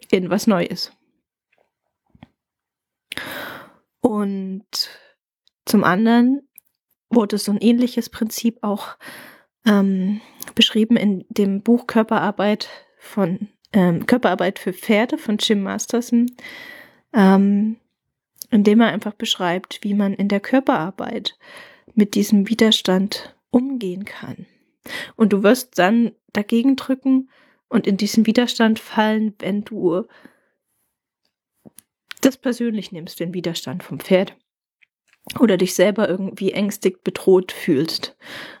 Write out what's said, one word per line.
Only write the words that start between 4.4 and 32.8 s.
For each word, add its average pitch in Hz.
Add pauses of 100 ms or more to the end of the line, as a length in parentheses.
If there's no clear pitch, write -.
zum 208
anderen 233 (640)
wurde 214
so 202
ein 202
ähnliches 240
Prinzip 226
auch, 208 (680)
ähm, 196 (360)
beschrieben 220
in 196
dem 196
Buch 240
Körperarbeit 208 (300)
von, 190 (240)
ähm, 180
Körperarbeit 185
für 185
Pferde 226
von 220
Jim 202
Masterson, 233 (840)
ähm, 202 (760)
in 208
dem 208
er 226
einfach 208
beschreibt, 185
wie 202
man 202
in 202
der 196
Körperarbeit 254 (560)
mit 202
diesem 202
Widerstand 208 (140)
umgehen 240
kann. - (720)
Und 208
du 196
wirst 233
dann 220 (220)
dagegen 233
drücken 262 (380)
und -
in 196
diesen 208
Widerstand 226
fallen, 214
wenn 208
du 185 (2250)
das 262
persönlich 233